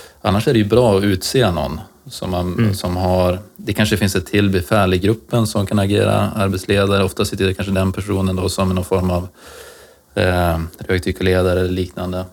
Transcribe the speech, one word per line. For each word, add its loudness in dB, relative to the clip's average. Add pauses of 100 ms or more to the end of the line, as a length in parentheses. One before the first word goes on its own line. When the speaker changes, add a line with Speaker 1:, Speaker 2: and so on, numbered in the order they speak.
(220)
Speaker 1:
annars 0
är 2
det 4
ju 2
bra 4
att 2
utse 0
någon -4 (300)
som -8
man, -4
Speaker 2:
Mm. 0
Speaker 1:
som -4
har... 2 (180)
Det -6
kanske 2
finns 0
ett 0
till 2
befäl 2
i 2
gruppen 0
som -2
kan -2
agera 2
arbetsledare. 2
Ofta -2
sitter -2
det 0
kanske -4
den 2
personen -2
då -2
som 0
någon 0
form 0
av, -2 (920)
eh, 2 (280)
rökdykarledare 0
eller 0
liknande. -6